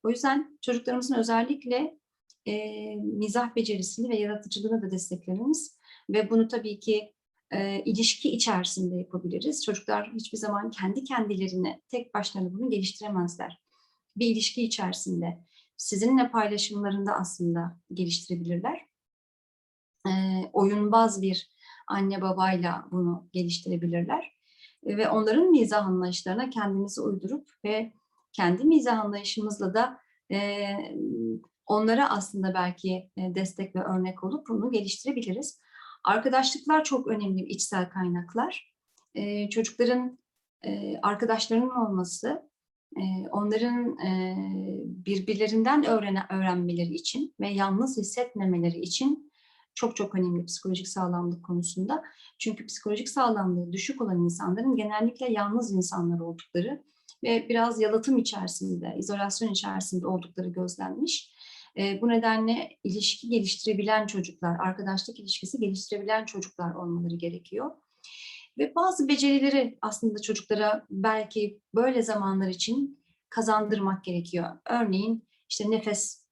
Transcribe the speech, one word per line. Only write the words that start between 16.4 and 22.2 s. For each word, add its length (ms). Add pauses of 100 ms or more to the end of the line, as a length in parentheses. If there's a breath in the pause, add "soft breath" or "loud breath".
aslında 680 (140)
geliştirebilirler. 920 (1200)
E, 40 (420)
oyunbaz 680
bir 280 (380 loud breath)
anne 340